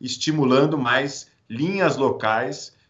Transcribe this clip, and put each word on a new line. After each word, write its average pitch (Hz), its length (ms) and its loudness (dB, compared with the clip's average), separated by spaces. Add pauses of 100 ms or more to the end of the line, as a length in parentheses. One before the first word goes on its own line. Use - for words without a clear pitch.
estimulando 143 760 2
mais 131 540 -2 (180)
linhas 160 460 0
locais 127 800 -2 (140)